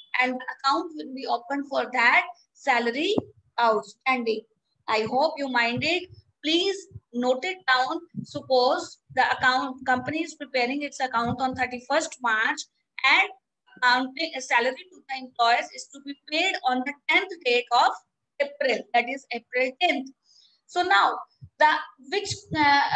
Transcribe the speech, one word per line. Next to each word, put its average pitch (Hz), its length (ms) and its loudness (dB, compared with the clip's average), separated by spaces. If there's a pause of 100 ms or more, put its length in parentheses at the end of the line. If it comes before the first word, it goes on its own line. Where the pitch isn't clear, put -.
(200)
and 254 140 0
the 247 120 -10 (120)
account 320 380 0
will 262 180 -12
be 254 120 -10
opened 262 420 -4
for 254 240 -2
that 254 340 4 (260)
salary 254 640 0 (460)
outstanding. 226 840 0 (460)
I 220 220 0
hope 294 280 0
you 277 100 -4
mind 240 360 0
it. 349 240 -2 (360)
Please 370 440 -2 (240)
note 254 320 0
it 370 220 -6
down. 269 340 2 (220)
Suppose 269 760 0 (160)
the 254 160 2
account, 262 560 0
company 262 360 -2
is 339 120 -8
preparing 269 480 -4
its 277 180 -10
account 247 400 -2
on 262 140 -2
thirty-first 254 680 -4
March, 233 380 0 (460)
and 370 220 4 (480)
accounting, 262 600 0
salary 254 340 0
to - 360 -18
the 262 100 -6
employees 254 560 0
is - 180 -18
to 285 120 -20
be 277 100 -12 (160)
paid 349 240 0 (140)
on 254 180 2
the 277 60 -6 (160)
tenth 381 240 2 (120)
date 240 280 2
of 285 180 6 (500)
April, 277 420 -2 (120)
that 233 140 2
is 269 240 -10
April 254 380 -2 (100)
tenth. 269 300 0 (560)
So 359 160 -2
now, 392 360 2 (400)
the 302 140 6 (380)
which, 392 220 -2 (240)
uh, 285 240 4 (140)